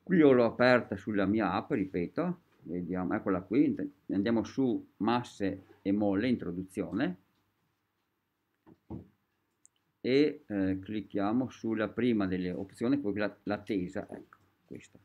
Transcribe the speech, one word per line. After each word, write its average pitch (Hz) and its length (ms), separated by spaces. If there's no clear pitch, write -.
Qui 180 160
io 147 140
l'ho 123 140
aperta 120 500
sulla 98 320
mia 101 260
app, 110 160
ripeto, 127 720
vediamo, 90 500
eccola 98 280
qui, 135 340
andiamo 110 360
su 117 540
masse 107 880
e 98 80
molle, 104 360
introduzione, 92 920
e, 139 460
eh, 95 340
clicchiamo 107 680
sulla 110 400
prima 113 360
delle 92 260
opzioni, 110 480
quella, 101 440
la 101 160
tesa, 95 500
ecco, - 280
questa. - 400